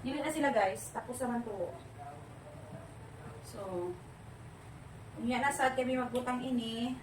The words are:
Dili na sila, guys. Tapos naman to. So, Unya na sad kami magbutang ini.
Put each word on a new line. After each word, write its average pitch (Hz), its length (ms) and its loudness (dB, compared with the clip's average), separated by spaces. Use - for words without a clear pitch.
Dili 269 160 0
na 277 80 2
sila, 302 240 6
guys. 202 400 4
Tapos - 320 -4
naman 233 240 2
to. 190 240 0
So, 180 480 -2
Unya 247 240 2
na 277 80 6
sad 262 240 6
kami 254 240 4
magbutang 247 400 2
ini. 240 640 0